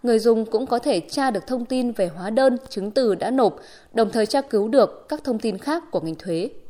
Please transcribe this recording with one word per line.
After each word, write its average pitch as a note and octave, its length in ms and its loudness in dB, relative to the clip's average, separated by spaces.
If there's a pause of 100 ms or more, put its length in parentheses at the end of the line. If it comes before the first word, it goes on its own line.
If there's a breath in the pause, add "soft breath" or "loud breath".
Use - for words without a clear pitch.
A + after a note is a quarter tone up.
người A#3 160 4
dùng A3+ 260 2
cũng A3 200 -2
có A#3+ 140 -2
thể A#3 200 0
tra C4+ 320 -2
được F#3+ 160 -6
thông B3 180 -4
tin B3+ 260 -2
về A3 160 -2
hóa F3+ 220 -8
đơn, A#3+ 280 4 (120)
chứng G#3 220 -6
từ A3 240 2
đã G#3 160 -4
nộp, B3+ 240 2 (380 loud breath)
đồng A3 160 2
thời G#3+ 160 0
tra C#4 160 0
cứu G#3+ 260 0
được A3+ 420 2
các D4+ 140 -6
thông A#3 160 -2
tin G#3 180 -4
khác E4 340 -6
của F3 80 -2
ngành D#3+ 160 -6
thuế. F3+ 340 -4 (200)